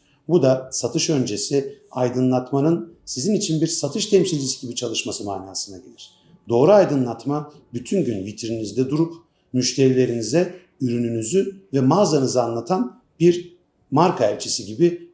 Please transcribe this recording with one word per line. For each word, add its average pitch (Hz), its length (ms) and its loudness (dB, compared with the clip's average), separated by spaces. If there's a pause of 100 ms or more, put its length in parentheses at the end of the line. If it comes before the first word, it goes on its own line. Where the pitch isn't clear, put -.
(280)
Bu 165 140 4
da 131 300 2
satış 135 380 -2
öncesi 131 680 -2 (120)
aydınlatmanın 127 1040 0 (100)
sizin 160 300 -4
için 160 260 -2
bir 160 60 0
satış 160 400 -4
temsilcisi 151 540 0
gibi 117 140 -10
çalışması 110 500 -6
manasına 95 540 -10
gelir. - 320 -20 (380)
Doğru 127 240 6
aydınlatma 143 800 2 (220)
bütün 156 300 -2
gün 104 200 -4
vitrininizde 110 680 -4
durup 160 240 -2 (380)
müşterilerinize 127 1120 0 (180)
ürününüzü 120 760 -2 (160)
ve 135 80 2
mağazanızı 135 640 4
anlatan 117 600 -4 (180)
bir - 360 2 (340)
marka 147 360 2
elçisi 104 380 -4
gibi, 143 500 0